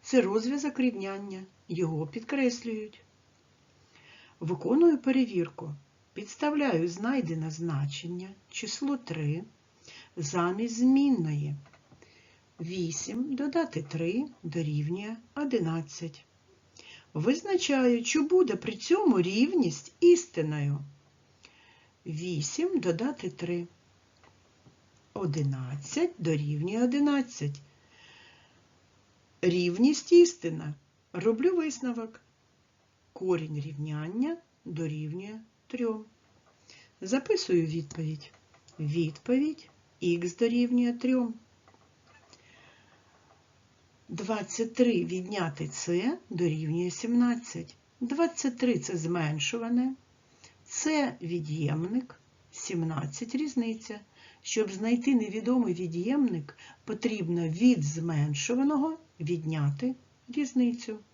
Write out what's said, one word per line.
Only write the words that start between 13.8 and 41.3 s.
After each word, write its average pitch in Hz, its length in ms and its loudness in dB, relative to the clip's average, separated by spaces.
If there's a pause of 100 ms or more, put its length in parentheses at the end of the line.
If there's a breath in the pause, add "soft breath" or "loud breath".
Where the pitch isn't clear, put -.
три 170 420 -2 (180)
дорівнює 165 760 -4 (180)
одинадцять. 165 920 -4 (880 loud breath)
Визначаю, 262 880 2
чи 302 180 2
буде 311 340 6
при 208 200 -4
цьому 320 460 4
рівність 220 800 2
істинною. 151 800 4 (1300 soft breath)
Вісім 180 760 -2
додати 185 500 -2
три. 175 380 -4 (1500)
Одинадцять 147 1040 -4
дорівнює 160 680 0
одинадцять. 254 800 0 (1800 soft breath)
Рівність 180 680 4
істина. 165 640 6 (400)
Роблю 226 420 2
висновок. 247 680 -4 (920)
Корінь 160 460 -2
рівняння 156 800 -4 (280)
дорівнює 165 720 -6 (280)
трьом. 226 380 -4 (960 soft breath)
Записую 190 640 2
відповідь. 156 640 -6 (480)
Відповідь 170 920 0 (320)
х 170 380 0
дорівнює 240 540 2
трьом. 247 400 0 (2750 soft breath)